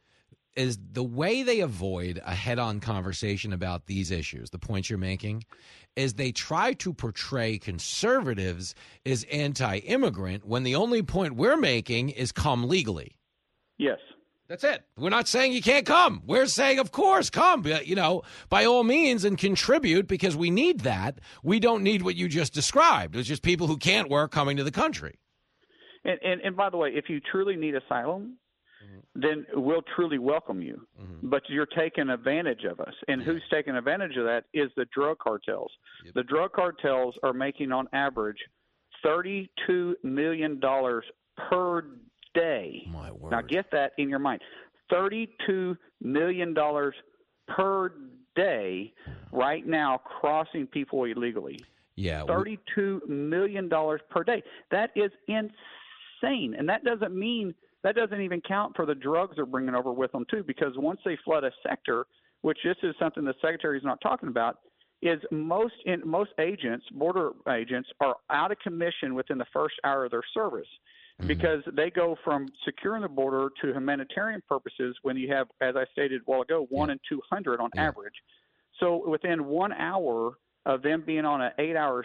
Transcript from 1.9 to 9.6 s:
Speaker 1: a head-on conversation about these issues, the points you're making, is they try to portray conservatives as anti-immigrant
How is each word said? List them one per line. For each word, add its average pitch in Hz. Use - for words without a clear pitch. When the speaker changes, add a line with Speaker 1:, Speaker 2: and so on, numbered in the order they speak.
Speaker 1:
a 92
head-on 113
conversation 101
about 90
these 98
issues, 76
the 87
points 95
you're 107
making, 104
is 131
they 131
try 190
to -
portray 113
conservatives 98
as 127
anti-immigrant 131